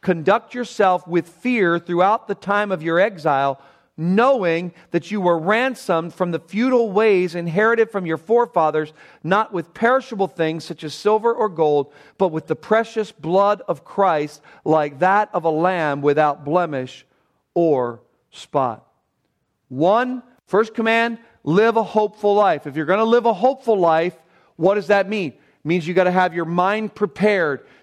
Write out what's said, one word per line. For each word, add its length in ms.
conduct 540
yourself 520
with 220
fear 500
throughout 500
the 60
time 380
of 100
your 160
exile, 640
knowing 760
that 180
you 100
were 160
ransomed 800
from 160
the 80
futile 520
ways 440
inherited 560
from 160
your 100
forefathers, 800
not 300
with 220
perishable 540
things 360
such 180
as 120
silver 400
or 160
gold, 420
but 120
with 180
the 100
precious 560
blood 560
of 160
Christ, 560
like 360
that 340
of 100
a 60
lamb 500
without 420
blemish 640
or 480
spot. 560
One, 540
first 260
command, 460
live 320
a 60
hopeful 520
life. 320
If 100
you're 100
gonna 180
live 220
a 80
hopeful 420
life, 400
what 140
does 140
that 200
mean? 220
It 340
means 240
you 60
gotta 160
have 240
your 100
mind 500
prepared. 680